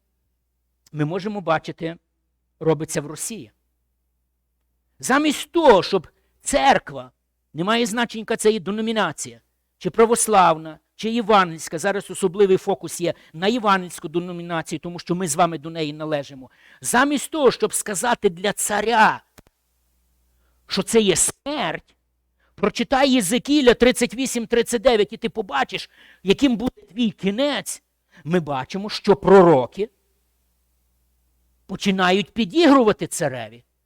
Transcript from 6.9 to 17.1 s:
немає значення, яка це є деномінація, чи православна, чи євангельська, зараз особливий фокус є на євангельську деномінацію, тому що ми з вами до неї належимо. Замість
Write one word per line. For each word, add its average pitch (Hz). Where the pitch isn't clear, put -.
немає 214
значення, 226
яка 220
це 214
є 220
деномінація, 190
чи -
православна, 180
чи 214
євангельська, 190
зараз 190
особливий 190
фокус 175
є 170
на 165
євангельську 196
деномінацію, 170
тому 175
що -
ми 185
з 143
вами 170
до 147
неї 160
належимо. 143
Замість 262